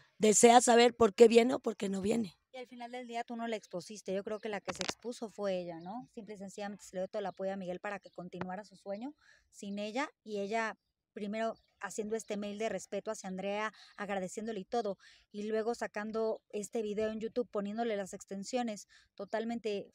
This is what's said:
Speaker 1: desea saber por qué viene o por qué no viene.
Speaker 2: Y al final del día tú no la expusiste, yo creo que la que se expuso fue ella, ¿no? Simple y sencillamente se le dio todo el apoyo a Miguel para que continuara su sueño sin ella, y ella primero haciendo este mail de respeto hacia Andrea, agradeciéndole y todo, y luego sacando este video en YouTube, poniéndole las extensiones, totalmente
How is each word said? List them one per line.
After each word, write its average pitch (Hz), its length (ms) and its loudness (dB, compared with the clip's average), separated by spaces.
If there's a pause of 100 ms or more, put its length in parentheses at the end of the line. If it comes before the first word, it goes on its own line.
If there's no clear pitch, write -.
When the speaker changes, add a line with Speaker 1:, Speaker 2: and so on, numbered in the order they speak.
(200)
Speaker 1:
desea 233 420 10
saber 240 340 8
por 220 200 6
qué 233 120 12
viene 233 280 8
o - 40 -2
por 220 160 -4
qué 196 140 -4
no 196 120 -2
viene. 208 360 0 (140)
Speaker 2:
Y 262 60 -16
al 247 100 -12
final 240 240 -14
del 247 160 -8
día 233 160 -6
tú 240 120 -12
no 226 120 -6
la 226 80 -4
expusiste, 196 580 -8
yo 196 100 -2
creo 208 160 -6
que 220 100 -8
la 202 120 -6
que - 120 -8
se - 100 -4
expuso - 480 -8
fue 196 280 -2
ella, 170 200 -8
¿no? 214 340 -12
Simple 214 220 -14
y - 20 -14
sencillamente 196 480 -12
se - 120 -14
le 180 40 -2
dio 190 60 -4
todo 220 140 -8
el 202 40 -4
apoyo 190 280 -6
a - 20 -6
Miguel 180 240 -6
para 202 200 -8
que - 120 -20
continuara 180 520 -10
su 196 120 -20
sueño 214 400 -10 (340)
sin 202 300 -10
ella, 214 320 -4 (120)
y 208 160 -6
ella 214 360 -2 (380)
primero 220 420 -6 (240)
haciendo 208 360 -6
este 214 220 -6
mail 208 200 -6
de 220 120 -2
respeto 196 420 -6
hacia 214 180 -10
Andrea, 202 420 -4 (260)
agradeciéndole 202 600 -6
y 185 60 -8
todo, 208 320 -2 (340)
y 208 120 -8
luego 220 320 -2
sacando 220 760 -4
este 214 320 -6
video 214 300 -2
en 220 80 -6
YouTube, 226 320 -4
poniéndole 214 460 -2
las 196 160 -6
extensiones, 202 720 -6 (260)
totalmente 214 800 -4